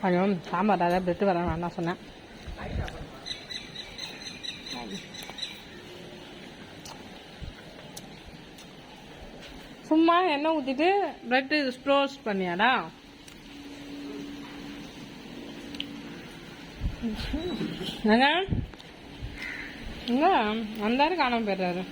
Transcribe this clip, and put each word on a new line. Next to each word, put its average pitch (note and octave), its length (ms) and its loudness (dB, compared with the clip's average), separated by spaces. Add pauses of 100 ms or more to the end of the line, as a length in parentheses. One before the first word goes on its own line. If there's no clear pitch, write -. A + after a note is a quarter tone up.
ஐயோ, F3+ 140 6 (300)
சாம்பார், F3+ 340 6
அதான் F3+ 220 6
பிரெட் F3+ 220 4
வர F3+ 100 4
வேண்டாம் E3+ 380 0
சொன்னேன். F3 240 0 (4000)
சும்மா E4 280 10 (180)
எண்ணெய் D#4 220 4
ஊத்திட்டு C4+ 320 4 (400)
பிரெட் C4+ 260 4 (300)
டோஸ்ட் C#4 420 4
பண்ணியாடா? F#3+ 440 4 (4000)
ஏங்க? B3+ 160 8 (1800)
எங்க? C#4+ 160 6 (560)
வந்தாரு, C#4 360 6
காணாம A#3+ 280 4
போயிடுறாரு. F#3 440 0